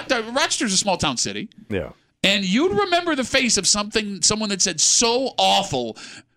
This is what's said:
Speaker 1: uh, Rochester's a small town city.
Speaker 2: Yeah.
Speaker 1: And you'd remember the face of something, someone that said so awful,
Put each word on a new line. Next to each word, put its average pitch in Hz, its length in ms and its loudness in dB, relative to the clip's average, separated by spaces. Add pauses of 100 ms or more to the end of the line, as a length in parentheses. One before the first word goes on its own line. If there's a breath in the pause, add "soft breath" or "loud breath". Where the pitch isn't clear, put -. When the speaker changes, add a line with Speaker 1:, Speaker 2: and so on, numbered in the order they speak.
(120)
Speaker 1:
uh, 233 120 0 (100)
Rochester's 277 400 -2
a 185 40 2
small 185 200 0
town 147 200 -2
city. 104 320 -4 (200)
Speaker 2:
Yeah. 90 220 -4 (320)
Speaker 1:
And 196 200 2
you'd 262 300 2
remember 349 420 0
the 262 80 -2
face 254 340 0
of 190 100 -2
something, 208 560 0
someone 214 260 0
that 196 120 -2
said 165 200 0
so 240 560 2
awful, 185 580 2 (420 loud breath)